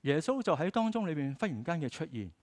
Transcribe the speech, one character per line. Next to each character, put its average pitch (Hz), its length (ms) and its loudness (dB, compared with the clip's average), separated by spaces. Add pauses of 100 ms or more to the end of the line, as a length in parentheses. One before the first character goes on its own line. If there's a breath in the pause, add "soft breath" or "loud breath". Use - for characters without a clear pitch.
耶 139 180 4
穌 262 220 0
就 180 120 4
喺 160 160 2
當 226 200 2
中 220 160 0
裏 160 80 -2
面 139 240 -2
忽 220 80 -2
然 117 180 -4
間 170 160 0
嘅 135 80 -2
出 - 160 -4
現。 107 260 -6 (120)